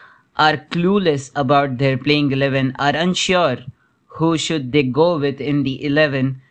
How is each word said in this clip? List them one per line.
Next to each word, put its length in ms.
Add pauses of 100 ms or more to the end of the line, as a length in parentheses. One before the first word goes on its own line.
(380)
are 200
clueless 760
about 440
their 180
playing 340
eleven, 480
are 160
unsure 640 (480)
who 320
should 340
they 120
go 360
with 220
in 220
the 200
eleven, 680